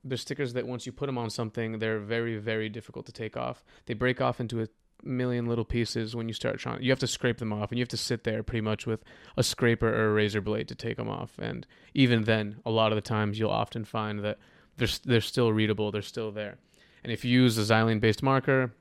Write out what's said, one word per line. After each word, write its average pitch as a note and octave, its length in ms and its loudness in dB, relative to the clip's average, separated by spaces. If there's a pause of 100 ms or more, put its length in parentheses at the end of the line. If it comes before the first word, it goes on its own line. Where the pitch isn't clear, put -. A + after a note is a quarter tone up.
they're C3 120 -6
stickers C3+ 360 -6
that B2 120 -2
once B2 200 -8
you B2 80 -10
put C#3 160 -6
'em C3 80 -4
on A#2 120 -4
something, A2 500 -4
they're A2 200 0
very, A2+ 380 -2
very A2 320 -4
difficult - 380 -12
to - 40 -18
take A2 240 -8
off. B2 260 -6 (260)
They B2 60 -2
break B2 280 0
off B2+ 180 0
into A#2 220 -4
a A2 60 -2 (360)
million B2 440 -2
little A#2 180 0
pieces A2+ 500 -2
when A2+ 120 -6
you A2+ 60 -6
start G#2+ 260 -4
trying. - 240 -6
You B2+ 80 4
have C3 80 2
to C3 80 0
scrape - 320 0
them A2 120 -4
off, G#2 200 -4
and A#2+ 80 -2
you - 20 0
have A#2+ 80 -2
to A#2 80 -6
sit - 260 -4
there A2 200 -2
pretty A2+ 180 -2
much G#2+ 240 -2
with A2 180 -4 (320)
a C#3 60 2
scraper A#2 480 2
or A2 220 2
a - 20 2
razor G#2+ 280 2
blade G#2+ 260 -2
to A#2+ 80 -10
take A#2 240 -8
'em A2 100 -4
off. - 300 -8
And A#2+ 260 -8 (300)
even A#2+ 300 6
then, G#2+ 400 0
a A#2 40 -4
lot A2 220 4
of G#2+ 60 2
the G#2 40 0
times, G#2+ 380 0
you'll G#2+ 100 2
often A2 340 -2
find G#2+ 360 -6
that G#2 180 -4 (400)
they're A2+ 100 0
s-, - 120 -4
they're A#2+ 200 4
still A#2 340 2
readable, G#2+ 380 2
they're G2+ 120 -4
still A2 280 -8
there. G#2 280 -10 (440)
And A#2+ 80 -6
if A2+ 140 -4
you B2 60 2
use B2 260 8
a A2+ 40 2
xylene-based A2 600 4
marker C3+ 600 2